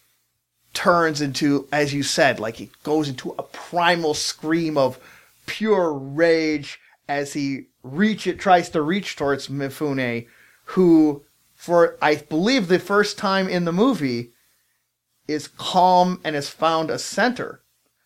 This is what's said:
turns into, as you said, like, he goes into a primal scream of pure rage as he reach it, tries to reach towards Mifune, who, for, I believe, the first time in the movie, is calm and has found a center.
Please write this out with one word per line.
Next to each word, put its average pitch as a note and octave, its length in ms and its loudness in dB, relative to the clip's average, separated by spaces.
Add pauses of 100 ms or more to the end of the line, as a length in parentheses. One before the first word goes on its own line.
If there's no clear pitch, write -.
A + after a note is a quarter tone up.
(720)
turns E3 460 2
into, C#3+ 540 0
as C#3+ 200 0
you C#3+ 100 -2
said, C#3 360 2
like, A2+ 160 -6
he G#2 140 -16 (140)
goes D3+ 260 0
into C3 280 -10
a - 60 -6
primal E3+ 680 -2
scream D#3 640 -2
of B2+ 200 2 (480)
pure F#3+ 480 0
rage D3+ 880 0 (280)
as C#3+ 260 -4
he C#3 320 -4 (180)
reach G3 420 -2
it, F3+ 140 -4
tries F3+ 300 2
to E3 120 -2
reach F3+ 340 -4
towards C#3 320 -2
Mifune, C3+ 760 -4 (400)
who, D#3+ 560 4 (320)
for, E3+ 480 2
I D3+ 140 2
believe, F#3 520 0
the F3+ 120 2
first G3+ 360 0
time F#3+ 320 -2
in F3+ 180 -2
the E3 60 -2
movie, D3 600 0 (960)
is D3 200 -4
calm F3+ 760 2
and D#3 100 -4
has C#3+ 160 -4
found D#3+ 400 0
a C3 80 -2
center. - 640 -4 (440)